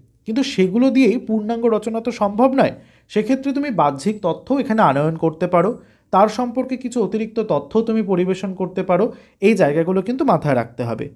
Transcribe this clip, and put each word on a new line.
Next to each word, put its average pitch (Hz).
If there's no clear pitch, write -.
কিন্তু 226
সেগুলো 196
দিয়েই 247
পূর্ণাঙ্গ 220
রচনা 220
তো 240
সম্ভব 214
নয়। 226
সেক্ষেত্রে 262
তুমি 285
বাহ্যিক 156
তথ্য 165
এখানে 220
আনয়ন 151
করতে 160
পারো, 180
তার 202
সম্পর্কে 247
কিছু 247
অতিরিক্ত 220
তথ্য 147
তুমি 220
পরিবেশন 185
করতে 185
পারো। 185
এই 214
জায়গাগুলো 165
কিন্তু 247
মাথায় 147
রাখতে 117
হবে। 117